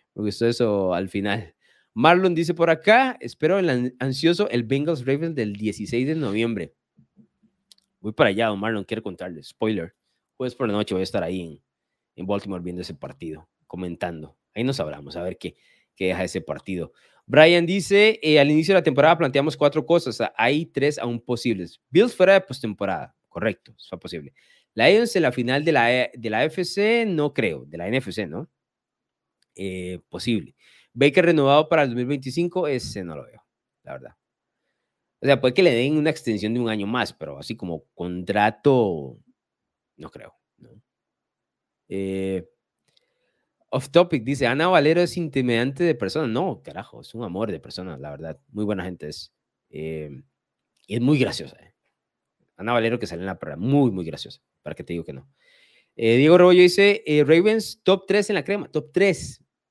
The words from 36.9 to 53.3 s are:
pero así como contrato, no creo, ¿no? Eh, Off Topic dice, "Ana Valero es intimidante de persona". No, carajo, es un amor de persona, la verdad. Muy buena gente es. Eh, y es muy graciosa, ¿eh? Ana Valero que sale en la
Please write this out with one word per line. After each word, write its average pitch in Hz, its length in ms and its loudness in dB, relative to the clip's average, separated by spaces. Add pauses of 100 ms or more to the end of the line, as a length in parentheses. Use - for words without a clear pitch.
pero 71 280 -14
así 110 160 -12
como 85 300 -10 (100)
contrato, 90 1200 0 (800)
no - 160 -18
creo, - 240 -20 (220)
¿no? - 120 -20 (1200)
Eh, 95 580 -6 (1200)
Off 131 200 -4
Topic 170 340 4
dice, 131 220 -2
"Ana 139 220 2
Valero 165 340 4
es 175 160 -2
intimidante 135 680 0
de 165 120 2
persona". 123 320 -2
No, 127 340 -4
carajo, - 400 -16
es - 140 -20
un 117 80 -10
amor 101 280 -6
de 80 80 -8
persona, 87 380 -14
la 73 140 -14
verdad. 78 280 -14 (100)
Muy 104 140 -8
buena 101 200 -4
gente 87 260 -12
es. - 240 -16 (380)
Eh, 76 500 -10 (640)
y - 100 -8
es 120 60 -4
muy 139 160 2
graciosa, 90 460 -4
¿eh? - 100 -20 (840)
Ana 110 180 -6
Valero 117 260 0
que 107 80 -6
sale 85 160 -10
en - 20 -6
la 92 140 -8